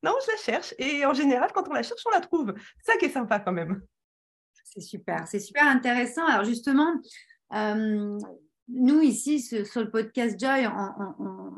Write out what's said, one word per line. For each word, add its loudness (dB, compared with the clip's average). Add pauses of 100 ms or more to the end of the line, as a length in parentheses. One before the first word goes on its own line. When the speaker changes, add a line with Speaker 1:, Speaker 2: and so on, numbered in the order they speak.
Speaker 1:
Non, 2 (100)
je -2
la -2
cherche. -4
Et -2
en 2
général, 2
quand -2
on -6
la 0
cherche, -8
on 0
la 4
trouve. -2 (300)
C'est 2
ça 4
qui 2
est 2
sympa 0
quand -2
même. -4 (800)
Speaker 2:
C'est -18
super, -8
c'est -6
super 2
intéressant. 2
Alors 4
justement, 2 (640)
euh, -2 (480)
nous 4
ici, 2
ce, -4
sur -4
le -4
podcast -2
Joy, 2
on, -4
on, -8
on, -12